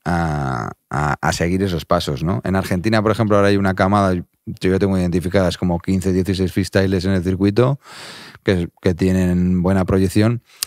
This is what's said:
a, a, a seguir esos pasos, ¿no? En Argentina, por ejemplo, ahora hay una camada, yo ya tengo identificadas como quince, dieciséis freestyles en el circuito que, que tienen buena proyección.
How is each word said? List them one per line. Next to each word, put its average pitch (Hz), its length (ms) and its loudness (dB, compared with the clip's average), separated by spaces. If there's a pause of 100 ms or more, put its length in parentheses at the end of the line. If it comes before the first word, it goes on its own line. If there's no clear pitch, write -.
a, 73 680 -2 (160)
a, 73 320 -2
a 78 120 0
seguir 92 320 0
esos 87 200 -2
pasos, 78 380 -2
¿no? 95 220 -2
En 92 100 -2
Argentina, 95 480 0
por 107 80 2
ejemplo, 104 260 2
ahora 101 120 4
hay 101 80 4
una 98 180 0
camada, 98 400 2
yo - 560 -6
ya 95 80 2
tengo 95 180 0
identificadas 90 640 0
como 87 220 -2
quince, 95 320 0
dieciséis 90 400 -2
freestyles 95 520 0
en 98 80 0
el 92 100 0
circuito 101 560 2 (640)
que, 87 280 0 (100)
que 92 140 0
tienen 90 680 2
buena 95 220 2
proyección. 98 580 0 (240)